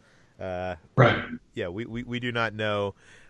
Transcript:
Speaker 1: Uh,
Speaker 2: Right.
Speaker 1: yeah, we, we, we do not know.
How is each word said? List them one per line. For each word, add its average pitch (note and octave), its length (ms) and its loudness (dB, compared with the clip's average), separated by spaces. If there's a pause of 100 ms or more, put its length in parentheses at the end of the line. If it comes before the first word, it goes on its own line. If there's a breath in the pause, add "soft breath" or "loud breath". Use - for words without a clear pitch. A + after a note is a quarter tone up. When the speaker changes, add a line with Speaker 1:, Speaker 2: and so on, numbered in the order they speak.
(400)
Speaker 1:
Uh, F#2 360 -6 (200)
Speaker 2:
Right. - 280 6 (300)
Speaker 1:
yeah, G2 140 -4
we, G#2 180 -8
we, A#2 160 -8
we A#2+ 180 -6
do B2 120 -2
not A2+ 220 0
know. G#2 400 0 (360 soft breath)